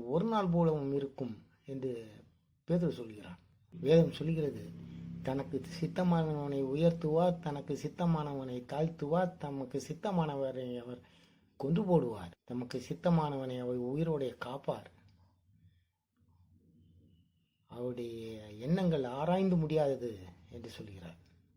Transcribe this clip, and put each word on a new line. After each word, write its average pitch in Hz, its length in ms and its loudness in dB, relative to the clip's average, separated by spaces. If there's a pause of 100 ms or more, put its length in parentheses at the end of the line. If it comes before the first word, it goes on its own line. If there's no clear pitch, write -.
ஒரு 165 180 2
நாள் 214 240 2
போலவும் 156 440 4
இருக்கும்" 135 400 -2 (320)
என்று 135 260 -4 (760)
பேதுரு 170 240 4
சொல்கிறான். 117 480 -10 (340)
வேதம் 160 400 6
சொல்கிறது, 156 500 -2 (600)
"தனக்கு 135 340 -2 (140)
சித்தமானவனை 156 920 2
உயர்த்துவார், 165 760 4
தனக்கு 143 380 -4
சித்தமானவனை 147 880 0
தாழ்த்துவார், 160 720 0
தமக்கு 139 440 -4
சித்தமானவரை 139 960 -2
அவர் 123 240 -10 (580)
கொன்று 170 240 2
போடுவார், 120 500 2 (100)
தமக்கு 123 360 -6
சித்தமானவனை 139 800 0
அவர் 123 240 -2
உயிரோடே 143 540 0
காப்பார், 127 520 -6 (2750)
அவருடைய 117 680 -6 (180)
எண்ணங்கள் 156 540 2
ஆராய்ந்து 180 440 2
முடியாதது" 147 540 2 (400)
என்று 117 200 -14
சொல்கிறார். 95 500 -16 (380)